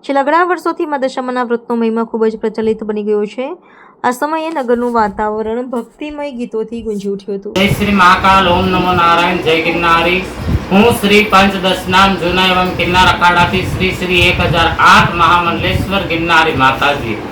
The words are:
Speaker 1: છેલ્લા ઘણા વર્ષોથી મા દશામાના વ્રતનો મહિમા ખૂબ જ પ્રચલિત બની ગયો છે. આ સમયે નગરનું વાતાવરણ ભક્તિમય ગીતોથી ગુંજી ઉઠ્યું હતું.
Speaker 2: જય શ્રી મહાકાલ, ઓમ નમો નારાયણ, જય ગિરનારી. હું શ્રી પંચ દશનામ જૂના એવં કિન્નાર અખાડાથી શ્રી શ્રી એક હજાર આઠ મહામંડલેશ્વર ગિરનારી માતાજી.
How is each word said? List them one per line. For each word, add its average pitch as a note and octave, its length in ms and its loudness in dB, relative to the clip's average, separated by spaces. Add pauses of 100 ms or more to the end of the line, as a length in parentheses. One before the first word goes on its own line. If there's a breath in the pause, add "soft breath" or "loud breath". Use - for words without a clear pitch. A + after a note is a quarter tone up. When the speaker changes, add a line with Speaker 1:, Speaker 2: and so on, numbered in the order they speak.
Speaker 1:
છેલ્લા C#4 220 -2
ઘણા D#4 220 2
વર્ષોથી E4+ 420 -4
મા D4 100 -6
દશામાના B3+ 460 -4
વ્રતનો A#3 340 -4
મહિમા A3+ 280 -2
ખૂબ A3 220 -2
જ A3 120 -2
પ્રચલિત A3 460 -4
બની G#3+ 180 -6
ગયો G#3 220 0
છે. C4 320 -8 (480 soft breath)
આ B3 60 2
સમયે D#4 400 -4
નગરનું A#3+ 420 -2
વાતાવરણ G#3+ 760 -2
ભક્તિમય C#4+ 640 -8
ગીતોથી A#3 520 -8
ગુંજી G#3 260 -6
ઉઠ્યું G3 300 -6
હતું. G3+ 160 -12
Speaker 2:
જય G3 120 2
શ્રી G3+ 280 0
મહાકાલ, F#3+ 540 4
ઓમ F#3+ 180 2
નમો F3+ 260 0
નારાયણ, E3+ 440 2
જય D#3+ 260 0
ગિરનારી. E3+ 600 0 (500)
હું A3 180 6
શ્રી G#3 340 2
પંચ G3 300 4
દશનામ F#3 600 2
જૂના F3+ 320 0
એવં F3+ 300 0
કિન્નાર F3+ 300 2
અખાડાથી F3 560 2
શ્રી F#3 280 -2
શ્રી F3+ 300 -2
એક F3 200 2
હજાર E3 260 2 (120)
આઠ F#3 360 4
મહામંડલેશ્વર F3 840 0
ગિરનારી E3 520 0
માતાજી. C3 800 0